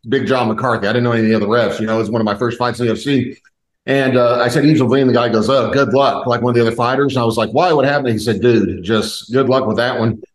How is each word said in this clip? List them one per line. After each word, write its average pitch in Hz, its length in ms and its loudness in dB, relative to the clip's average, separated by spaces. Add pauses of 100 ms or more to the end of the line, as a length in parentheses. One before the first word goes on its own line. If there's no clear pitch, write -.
Big 104 200 0
John 120 200 0
McCarthy. 110 400 -2
I 107 60 0
didn't 120 120 0
know 120 60 0
any 113 200 2
of 110 100 2
the 101 60 -2
refs. 113 320 0
You 110 80 -4
know, 110 80 -2
it 110 40 0
was 101 120 -4
one 113 100 0
of 110 40 -2
my 104 100 -2
first 120 240 -4
fights 120 200 -2
in 123 60 -2
the 113 80 0
U - 20 -4
F - 60 -8
C. 139 340 -2 (500)
And, 131 320 0
uh, 120 240 2
I 120 80 0
said, 139 160 2
"Yves 143 160 4
Lavigne," 131 260 2
the 123 60 2
guy 120 160 2
goes, 110 200 0
"Oh, 123 220 0
good 127 220 0
luck," 127 340 0
like 120 140 0
one 120 100 0
of 117 40 0
the 120 60 4
other 113 140 0
fighters. 127 400 0
And 123 60 0
I 117 40 0
was 113 120 -2
like, 110 140 -2
"Why? 170 200 2
What 143 140 2
happened?" 139 240 0
He 110 100 -2
said, 101 220 -2
"Dude, 101 420 2
just 107 480 -4
good 123 160 -10
luck 131 180 0
with 107 120 -4
that 123 200 -2
one." 113 240 -2 (140)